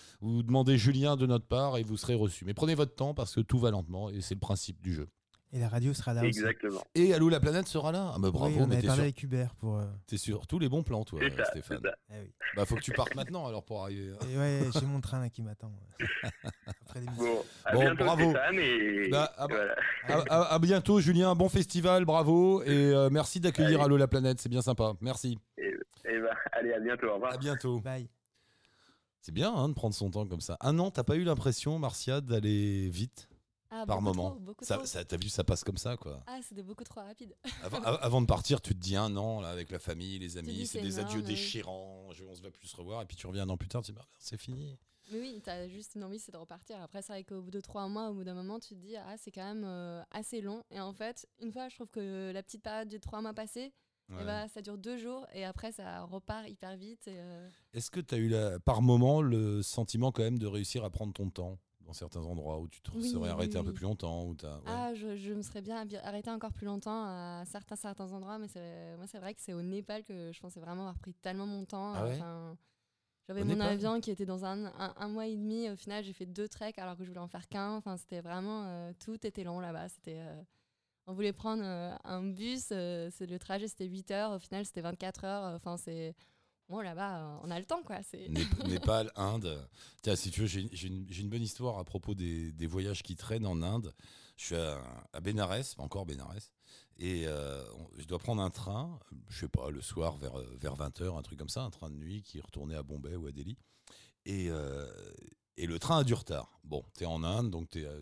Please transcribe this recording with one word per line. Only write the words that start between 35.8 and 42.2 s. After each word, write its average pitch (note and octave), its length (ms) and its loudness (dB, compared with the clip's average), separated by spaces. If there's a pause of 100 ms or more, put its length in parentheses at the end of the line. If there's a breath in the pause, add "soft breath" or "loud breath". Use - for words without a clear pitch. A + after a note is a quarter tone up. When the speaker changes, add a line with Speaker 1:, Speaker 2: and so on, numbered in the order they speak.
Speaker 1:
quoi. C#2+ 300 -10
Speaker 4:
Ah, B3+ 160 -10
c'était G3+ 180 -12
beaucoup G3 220 -12
trop - 160 -16
rapide. G#3 340 -16 (100)
<laughs> - 200 -10
Speaker 1:
Avant, G#2 180 -4
av-, D#3 200 2
avant B2 200 4
de A2+ 60 4
partir, A2+ 340 4
tu G2 140 0
te F#2 40 -8
dis F#2+ 160 0
un G#2 220 2
an, A2 240 -2
là, E2+ 80 -6
avec F2 220 -6
la F2+ 80 -6
famille, F2+ 400 -6
les F2+ 140 -8
Speaker 4:
Tu F2+ 60 -8
Speaker 1:
amis, D#2+ 140 -6
Speaker 4:
dis, - 140 -4
Speaker 1:
c'est - 100 -4
Speaker 4:
c'est G2+ 60 -4
Speaker 1:
des G2 160 -2
adieux G#2 200 -2
Speaker 4:
énorme, - 100 -2
oui. G#2+ 60 0
Speaker 1:
déchirants, F#2+ 760 -8
je, F#2 140 -16